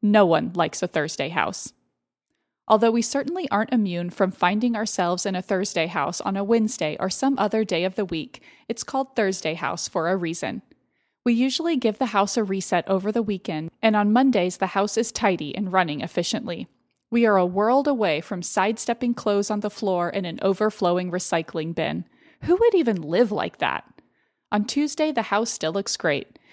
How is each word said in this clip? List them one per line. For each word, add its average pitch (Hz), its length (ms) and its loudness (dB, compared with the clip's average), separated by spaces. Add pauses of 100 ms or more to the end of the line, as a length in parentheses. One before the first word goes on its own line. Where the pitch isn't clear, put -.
No 208 240 6
one 165 300 4
likes 170 280 -2
a 180 60 -2
Thursday 147 400 -4
House. - 460 -4 (920)
Although 220 240 4
we 233 120 2
certainly 311 480 -4
aren't 214 220 0
immune 180 380 0
from 185 220 0
finding 214 420 2
ourselves 185 520 -2
in 190 100 -2
a 180 60 -4
Thursday 185 460 -2
House 170 340 -2
on 196 160 -2
a 202 40 -2
Wednesday 214 560 0
or 190 120 -2
some 269 280 0
other 214 260 0
day 175 200 0
of 185 120 -4
the 202 100 -2
week, 165 360 -8 (240)
it's - 160 -6
called 269 320 -4
Thursday 190 400 0
House 170 340 -6
for 165 200 -2
a 190 80 2
reason. 170 460 -6 (640)
We 240 60 4
usually 269 460 0
give 220 180 0
the - 160 -2
house 202 240 2
a 226 80 2
reset 190 420 -2
over 190 240 0
the 233 120 0
weekend, 180 480 -4 (100)
and 220 160 4
on 208 160 4
Mondays 226 460 4
the 190 80 0
house 202 320 0
is 226 120 0
tidy 170 460 -2
and 190 160 -4
running 165 300 2
efficiently. - 680 -4 (420)
We 233 140 4
are 208 140 6
a 180 80 4
world 226 420 2
away 208 320 2
from 180 220 -8
sidestepping 226 720 -2
clothes 202 360 0
on 208 100 -2
the 208 100 -4
floor 180 400 0
in 190 160 -4
an 165 160 -10
overflowing 185 680 0
recycling 165 640 -4
bin. 160 300 -4 (380)
Who 349 140 2
would 440 180 4
even 233 260 2
live 180 320 2
like - 240 -4
that? - 300 -4 (640)
On 208 140 0
Tuesday, 302 460 -2
the 240 100 -2
house 214 280 -2
still 160 220 -4
looks 196 240 -4
great. - 420 -4 (140)